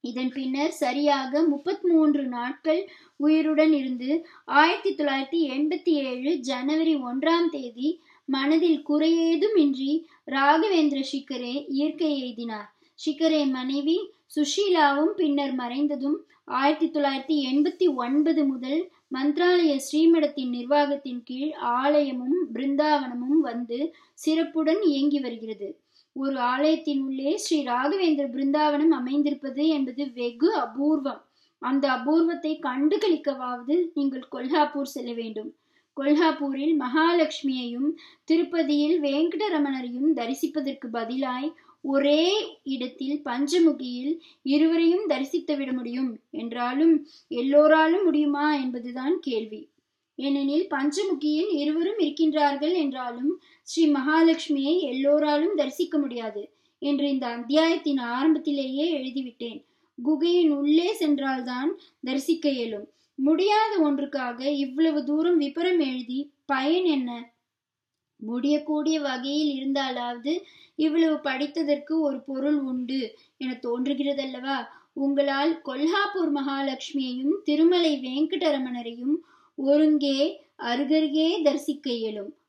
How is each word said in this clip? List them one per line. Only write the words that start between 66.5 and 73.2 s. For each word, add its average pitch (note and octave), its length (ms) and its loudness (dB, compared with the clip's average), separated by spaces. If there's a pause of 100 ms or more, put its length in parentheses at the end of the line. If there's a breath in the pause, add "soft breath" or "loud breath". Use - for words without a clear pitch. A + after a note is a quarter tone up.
என்ன? C4 260 0 (1080)
முடியக்கூடிய D4 800 0
வகையில் C#4+ 520 -2
இருந்தாலாவது C4 800 -4 (440 loud breath)
இவ்வளவு D#4 440 2
படித்ததற்கு D4 800 -2
ஒரு C#4 220 0
பொருள் C4+ 400 -2
உண்டு C4 380 -4 (380 soft breath)